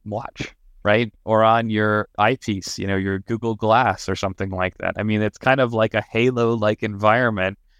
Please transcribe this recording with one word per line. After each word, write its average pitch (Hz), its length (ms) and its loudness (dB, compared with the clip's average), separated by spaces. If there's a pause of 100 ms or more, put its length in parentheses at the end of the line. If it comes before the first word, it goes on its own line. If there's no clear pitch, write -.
watch, - 500 -10 (280)
right? 107 280 2 (140)
Or 110 180 2
on 113 280 4
your 107 380 0 (100)
eyepiece, 107 600 -2
you 101 80 -6
know, 98 100 -2
your 98 240 -2
Google 113 340 -4
Glass 110 560 2
or 95 60 -2
something 98 340 -6
like 92 280 -4
that. - 200 -4
I 101 60 -2
mean, 107 180 0
it's 107 160 -4
kind 135 220 2
of 120 120 0
like 113 220 0
a 107 80 0
Halo-like 117 800 0
environment 107 720 0 (240)